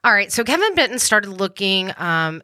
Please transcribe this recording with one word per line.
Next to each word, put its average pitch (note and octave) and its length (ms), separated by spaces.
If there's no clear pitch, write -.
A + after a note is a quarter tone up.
All A#3 80
right. G3+ 200
So A#3 120
Kevin F4 300
Benton B3+ 240
started G#3 320
looking, F#3+ 680
um, E3 460